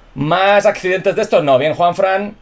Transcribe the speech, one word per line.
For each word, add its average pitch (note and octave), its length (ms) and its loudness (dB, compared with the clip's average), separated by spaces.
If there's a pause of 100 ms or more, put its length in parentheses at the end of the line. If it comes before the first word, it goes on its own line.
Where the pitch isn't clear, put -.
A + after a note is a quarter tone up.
(160)
Más F#3+ 520 2
accidentes F#3 480 -2
de A3 80 -2
estos. G3+ 220 0
No, C#3+ 140 4
bien, D3+ 160 0
Juanfran. F#3+ 680 -2